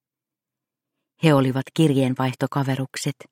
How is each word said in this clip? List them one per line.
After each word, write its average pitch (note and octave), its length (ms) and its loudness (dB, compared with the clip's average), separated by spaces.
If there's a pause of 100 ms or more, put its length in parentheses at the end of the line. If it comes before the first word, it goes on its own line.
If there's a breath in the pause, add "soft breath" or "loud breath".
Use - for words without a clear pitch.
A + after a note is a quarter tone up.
(1200)
He D#3 120 6
olivat C3 400 0
kirjeenvaihtokaverukset C3 1400 -2 (160)